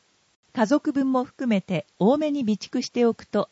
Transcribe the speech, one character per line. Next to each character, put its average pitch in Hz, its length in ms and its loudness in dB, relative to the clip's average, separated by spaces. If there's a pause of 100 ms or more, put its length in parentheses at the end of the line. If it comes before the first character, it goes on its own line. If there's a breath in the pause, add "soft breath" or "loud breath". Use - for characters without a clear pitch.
(520)
家 226 140 0
族 294 260 0
分 269 180 0
も 254 140 0
含 269 240 -8
め 208 120 2
て 180 240 -6 (140)
多 226 180 4
め 311 140 -2
に 285 100 -2
備 214 140 0
蓄 - 280 -6
し - 80 -10
て 240 160 0
お 226 80 2
く - 120 -16
と - 240 -4